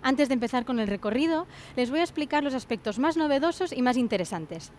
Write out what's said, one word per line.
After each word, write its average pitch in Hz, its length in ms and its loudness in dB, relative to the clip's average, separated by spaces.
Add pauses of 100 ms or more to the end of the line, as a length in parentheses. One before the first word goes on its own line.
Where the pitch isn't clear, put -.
Antes 262 260 4
de 262 60 2
empezar 240 300 0
con 247 160 0
el 214 60 0
recorrido, 262 600 0 (300)
les 247 140 0
voy 302 100 2
a 349 40 4
explicar 294 400 -2
los 269 100 0
aspectos 226 440 -4
más 311 180 2
novedosos 320 560 2
y 254 100 -2
más 247 140 2
interesantes. 180 840 -2